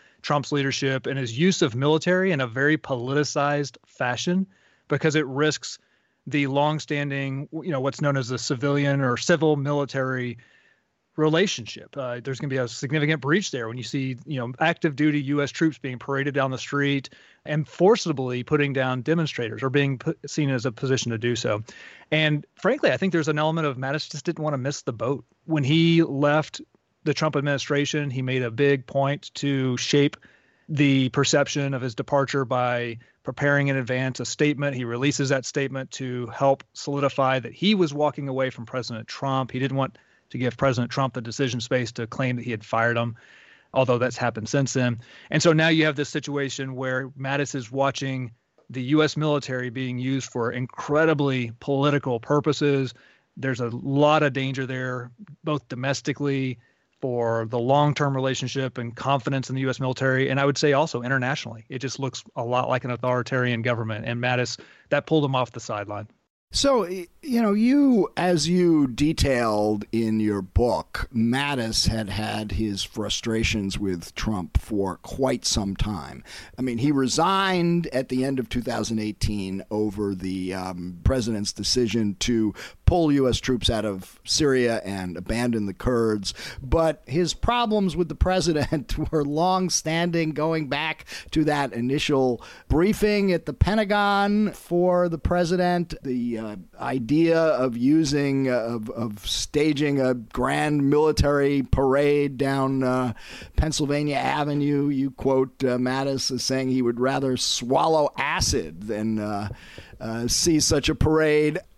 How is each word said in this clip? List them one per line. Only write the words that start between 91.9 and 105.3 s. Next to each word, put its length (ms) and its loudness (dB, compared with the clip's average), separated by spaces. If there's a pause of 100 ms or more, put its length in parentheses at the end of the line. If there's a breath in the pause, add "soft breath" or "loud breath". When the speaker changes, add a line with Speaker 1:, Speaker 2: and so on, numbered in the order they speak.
Speaker 2:
briefing 640 4
at 140 -2
the 60 -6
Pentagon 1000 2
for 560 2
the 100 -4
president, 760 0 (100)
the, 340 -2
uh, 160 -8 (240)
idea 640 2
of 360 2
using, 720 4
uh, 40 2
of, 380 -2
of 360 -6
staging 760 0
a 140 2
grand 760 0
military 720 4
parade 760 2
down, 460 0
uh, 300 0 (420 loud breath)
Pennsylvania 600 0
Avenue. 720 0
You 200 0
quote, 540 0